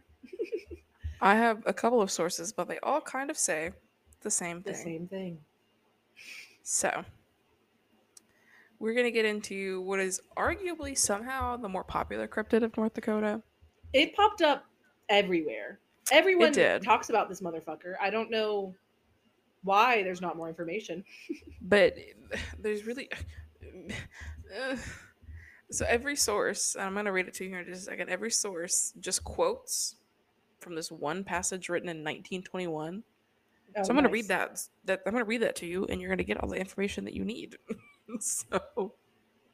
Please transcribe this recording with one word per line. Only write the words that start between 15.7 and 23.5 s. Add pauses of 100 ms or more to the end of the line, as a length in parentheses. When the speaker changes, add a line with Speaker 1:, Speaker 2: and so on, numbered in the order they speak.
Speaker 1:
Everyone
Speaker 2:
It
did.
Speaker 1:
talks
about
this
motherfucker.
I
don't
know (880)
why
there's
not
more
information. (240)
<laughs> (200)
Speaker 2:
But (600)
there's
really, (540)